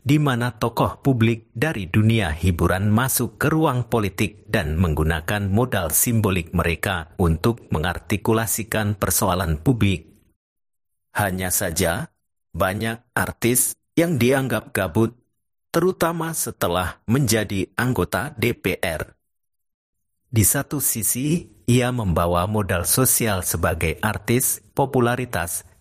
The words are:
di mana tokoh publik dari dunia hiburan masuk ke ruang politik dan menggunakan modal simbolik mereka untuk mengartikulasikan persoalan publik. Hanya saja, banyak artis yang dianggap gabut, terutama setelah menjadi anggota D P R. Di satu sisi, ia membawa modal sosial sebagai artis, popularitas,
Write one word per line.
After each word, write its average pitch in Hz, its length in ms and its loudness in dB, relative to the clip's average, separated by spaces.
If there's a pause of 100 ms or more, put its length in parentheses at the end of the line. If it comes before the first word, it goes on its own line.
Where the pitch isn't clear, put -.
di 151 160 4
mana 123 320 0
tokoh - 480 -2
publik 117 480 2
dari 113 400 -4
dunia 107 400 2
hiburan 90 640 0
masuk 123 480 0
ke 135 80 2
ruang 156 400 0
politik 104 560 -2
dan 80 320 -2
menggunakan 85 720 0
modal 104 400 0
simbolik 104 640 0
mereka 85 640 -2
untuk 92 560 2
mengartikulasikan 104 1300 -2
persoalan 92 560 0
publik. 104 480 0 (1120)
Hanya 92 320 -2
saja, 90 640 -2 (400)
banyak 104 480 -2 (160)
artis 113 560 0 (240)
yang 165 240 2
dianggap 127 560 0
gabut, 110 400 0 (560)
terutama 165 640 0
setelah 90 720 -2
menjadi 107 640 0
anggota 117 640 -2
D 113 160 0
P 92 240 -2
R. 82 320 -4 (1200)
Di 110 160 2
satu 147 320 -2
sisi, 139 720 -2 (160)
ia 120 240 4
membawa 87 560 0
modal 98 400 -2
sosial 117 560 2
sebagai 82 640 -2
artis, - 560 0 (160)
popularitas, 123 880 -2 (160)